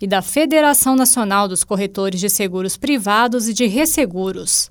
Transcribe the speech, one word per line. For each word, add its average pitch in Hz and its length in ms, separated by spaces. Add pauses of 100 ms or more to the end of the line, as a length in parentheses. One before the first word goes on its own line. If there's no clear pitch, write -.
e 202 80
da 190 120
Federação 285 760
Nacional 208 500
dos 185 160
Corretores 196 560
de 202 100
Seguros 185 480
Privados 233 720
e 220 60
de 240 120
Resseguros. 190 1040